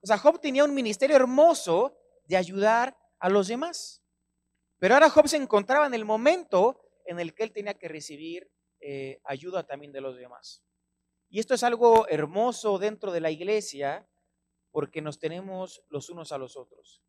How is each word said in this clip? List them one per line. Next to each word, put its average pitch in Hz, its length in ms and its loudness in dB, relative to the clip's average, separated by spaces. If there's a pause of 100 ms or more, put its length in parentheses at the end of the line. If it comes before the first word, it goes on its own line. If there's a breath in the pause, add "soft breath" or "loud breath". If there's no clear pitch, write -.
O 196 40 -16
sea, 208 120 2
Job 311 200 4
tenía 277 260 2
un 285 100 0
ministerio 269 420 2
hermoso 254 800 4 (280)
de 175 120 -2
ayudar 202 600 0 (220)
a 185 120 0
los 196 180 2
demás. 302 540 -10 (760)
Pero 190 160 4
ahora 294 140 8
Job 302 200 6
se 320 80 -2
encontraba 262 500 2
en 254 80 -6
el 220 100 -6
momento 226 760 0 (260)
en 175 140 -10
el 165 140 -8
que - 80 -6
él 220 100 -6
tenía 202 220 -10
que 175 140 -16
recibir, 156 640 -16 (300)
eh, 139 440 -12
ayuda 165 420 -10
también 143 260 -16
de 135 80 -14
los 131 160 -12
demás. - 480 -20 (640)
Y 190 100 -8
esto 226 140 -4
es 240 100 -2
algo 233 460 4
hermoso 190 680 -2
dentro 208 340 -6
de 170 80 -2
la 160 100 -2
iglesia 165 760 -6 (600)
porque 151 320 -6
nos 151 160 -10
tenemos 185 720 -10
los 143 180 -10
unos 165 240 -14
a 139 60 -8
los 131 180 -14
otros. - 520 -20